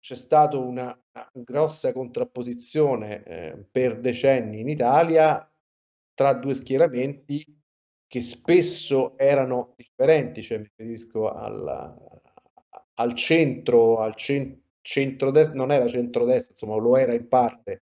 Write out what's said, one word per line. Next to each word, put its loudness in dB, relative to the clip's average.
c'è -14
stato 2
una, -10
una -20
grossa -2
contrapposizione, -6
eh, -14
per -2
decenni -2
in -8
Italia 2
tra 2
due -4
schieramenti -2
che -8
spesso 0
erano 0
differenti, 0
cioè -6
mi -14
riferisco -6
al, -10
al -2
centro, 4
al -2
cen-, -6
centrodestra, 0
non -2
era 4
centrodestra, 0
insomma -6
lo 4
era 2
in -4
parte 0